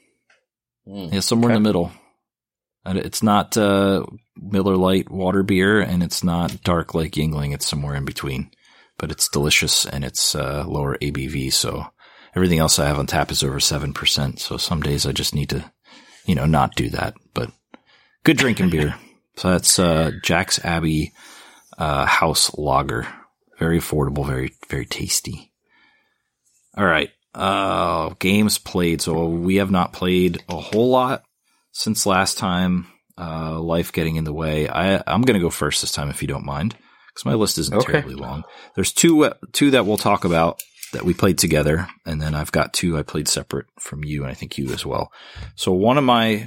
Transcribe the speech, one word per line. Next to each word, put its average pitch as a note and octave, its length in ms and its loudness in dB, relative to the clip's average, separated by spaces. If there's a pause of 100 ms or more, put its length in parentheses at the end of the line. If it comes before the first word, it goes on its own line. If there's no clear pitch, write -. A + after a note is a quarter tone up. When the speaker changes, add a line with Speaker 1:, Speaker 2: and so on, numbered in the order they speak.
(880)
Speaker 1:
Mm, F#2+ 260 -10
Speaker 2:
Yeah, G2 60 0
somewhere A#2 300 2
in A2+ 60 4
Speaker 1:
okay. G#2 60 4
Speaker 2:
the G#2+ 60 4
middle. F2 240 0 (920)
And F#2 140 -4
it's - 240 -6
not, G#2 340 2
uh, G2 480 4 (320)
Miller G2 400 0
Lite F#2 340 2
water F#2+ 320 0
beer, G2+ 380 2
and F2 220 0
it's - 220 -4
not F2 380 -2
dark E2+ 320 -2
like D#2+ 180 -2
Yuengling. D2+ 400 -2
It's C#2+ 140 -6
somewhere C#2+ 280 -4
in C#3 100 -4
between, - 460 -8 (480)
but D2+ 120 -6
it's - 180 -4
delicious - 560 0
and C#2 200 -6
it's, - 300 -2
uh, C#2 320 -4
lower C#2+ 360 -4
A C#2+ 80 -2
B C2+ 160 -6
V. C2+ 240 -4
So - 360 -2 (480)
everything F2+ 240 4
else D#2+ 200 4
I D2 80 2
have D2 120 0
on C#2 80 -2
tap D2 240 0
is - 120 -2
over C#2 180 -2
seven C#2+ 320 -2
percent. - 480 -2
So - 160 -8
some E2 240 -2
days C#2+ 240 -2
I C2+ 80 -2
just - 220 -4
need C#2+ 160 -2
to, C#2 200 -6 (540)
you F#2 100 2
know, C2+ 120 0
not D2 280 2
do A#1+ 160 -2
that, - 240 -4 (200)
but - 160 -6 (760)
good D#3+ 120 6
drinking A2 340 2
beer. D2+ 300 0
Speaker 1:
<laughs> - 40 -20 (320)
Speaker 2:
So - 120 -2
that's, F2+ 300 4
uh, D#2+ 320 4 (120)
Jack's F2 440 0
Abbey, D#2+ 460 0 (680)
uh, C#2+ 260 0
House - 540 2
Lager. C#2+ 480 0 (520)
Very E2 200 2
affordable, C#2+ 480 -2
very, C2 260 -4 (160)
very C2+ 160 -4
tasty. - 640 -8 (1300)
All G2+ 80 0
right. D#2+ 240 4 (260)
Uh, F2+ 840 0
games G#2 400 2
played. E2+ 420 0
So E2 280 0
we E2+ 280 0
have G2 140 2
not F2+ 240 2
played F2+ 560 2
a F2 60 -6
whole G#2+ 340 2
lot B2+ 320 2 (500)
since - 320 -4
last F#2+ 320 2
time. F2+ 520 0 (280)
Uh, D#2+ 440 -8
life E2 340 -2
getting D#2+ 220 0
in D#2+ 80 -2
the D2+ 80 -6
way. D#2 360 -2
I, F#2+ 380 0
I'm G2 160 0
gonna A#2+ 180 4
go E2+ 80 2
first - 320 -2
this - 120 -6
time, C#2+ 180 -4
if - 100 -8
you D2 80 -6
don't C#2 160 -6
mind, C#2 320 -4 (380)
'cause - 100 -12
my - 100 0
list G#2+ 220 2
isn't - 180 -2
Speaker 1:
Okay. B2 180 0
Speaker 2:
terribly C#3 240 -2
long. C#2 260 -10 (320)
There's - 180 0
two, D#3 320 6
uh, A#2 100 2 (180)
two C#3+ 180 4
that A#2+ 160 4
we'll G#2 100 2
talk G2+ 300 2
about E2+ 340 2 (320)
that - 140 -6
we F2 80 2
played F#2 240 2
together, D#2 500 2 (160)
and D#2 160 -6
then D2+ 140 -2
I've D2+ 180 -6
got D2 220 0
two E2 240 0
I D2+ 60 -2
played D2+ 240 -4
separate - 380 -4 (120)
from D2+ 260 -10
you, D2 180 -6
and C2+ 80 -6
I B1+ 40 -10
think - 240 -14
you C2+ 140 -4
as - 120 -8
well. - 280 -6 (420)
So - 180 0
one A2 240 4
of C#3+ 80 2
my, A2+ 420 2